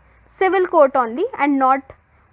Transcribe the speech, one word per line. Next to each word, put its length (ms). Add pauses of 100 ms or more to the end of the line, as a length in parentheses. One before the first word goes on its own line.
(260)
civil 400
court 300
only 280 (140)
and 200
not 360 (380)